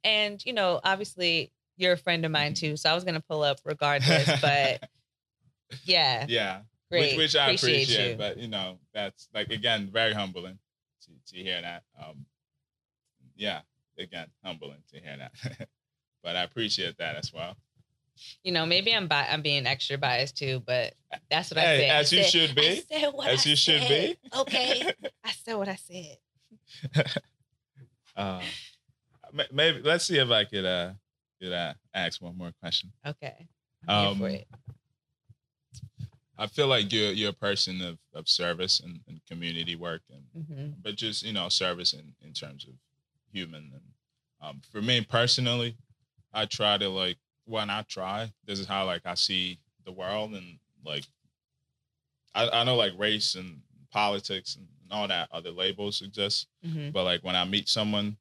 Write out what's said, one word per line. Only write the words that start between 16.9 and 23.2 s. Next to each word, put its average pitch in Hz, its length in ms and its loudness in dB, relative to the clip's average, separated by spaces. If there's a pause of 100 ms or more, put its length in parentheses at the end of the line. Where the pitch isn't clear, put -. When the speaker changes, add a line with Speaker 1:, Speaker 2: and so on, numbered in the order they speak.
Speaker 2:
that 80 180 -4
as - 160 -10
well. 85 240 -10 (880)
Speaker 1:
You 180 80 -2
know, 160 120 2
maybe 190 300 4
I'm 196 140 0
bi-, 147 200 2
I'm 156 140 0
being 143 240 0
extra 139 320 -2
biased 131 380 0
too, 131 280 -2
but 123 300 0 (340)
that's 160 220 0
what 156 80 -2
I 160 40 4
Speaker 2:
Hey, 160 180 6
Speaker 1:
said. 139 100 6
Speaker 2:
as 151 220 6
Speaker 1:
I 175 40 6
Speaker 2:
you 196 60 8
Speaker 1:
said, 180 80 6
Speaker 2:
should 160 240 6
be. 147 140 6
Speaker 1:
I 180 60 4 (260)
said 294 120 4
what 269 160 -2